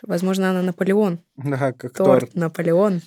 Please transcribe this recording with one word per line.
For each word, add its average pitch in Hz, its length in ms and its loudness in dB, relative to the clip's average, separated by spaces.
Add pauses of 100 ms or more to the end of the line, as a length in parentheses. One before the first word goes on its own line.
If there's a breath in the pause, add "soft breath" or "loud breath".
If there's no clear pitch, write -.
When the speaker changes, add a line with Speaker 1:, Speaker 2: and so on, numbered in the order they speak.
Speaker 1:
возможно, 190 480 -2
она 185 140 0
Наполеон. 185 560 0 (160)
Speaker 2:
Да, 135 380 -4
как - 200 -14
Speaker 1:
Торт 131 280 4
Speaker 2:
торт. - 140 -10
Speaker 1:
Наполеон. 170 720 0